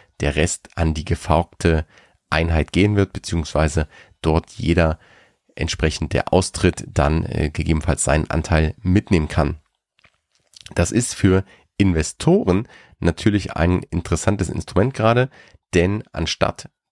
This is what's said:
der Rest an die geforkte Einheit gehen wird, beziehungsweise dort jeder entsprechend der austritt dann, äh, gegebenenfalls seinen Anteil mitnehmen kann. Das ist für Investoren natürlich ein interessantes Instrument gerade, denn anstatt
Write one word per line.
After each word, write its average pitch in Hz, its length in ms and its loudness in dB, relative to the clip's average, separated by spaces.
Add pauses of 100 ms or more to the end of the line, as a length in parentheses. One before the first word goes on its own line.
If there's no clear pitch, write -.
(180)
der 71 160 -2
Rest - 400 -2
an 80 180 0
die 76 120 -6
geforkte 80 800 0 (440)
Einheit 82 420 0
gehen 104 240 2
wird, 98 160 0
beziehungsweise 78 720 -2 (340)
dort 80 300 -2
jeder 82 480 0 (560)
entsprechend - 600 -4
der - 180 -2
austritt - 560 0
dann, 78 380 0
äh, 76 240 -2
gegebenenfalls 80 520 -2
seinen 76 260 0
Anteil 80 540 0
mitnehmen 92 460 2
kann. 78 320 -2 (1120)
Das 87 160 0
ist - 240 -2
für 92 300 2 (320)
Investoren 98 880 2 (320)
natürlich 98 560 0
ein 87 280 2
interessantes 87 640 -2
Instrument 101 460 -2
gerade, 117 360 2 (440)
denn 95 280 2 (100)
anstatt - 580 -4 (220)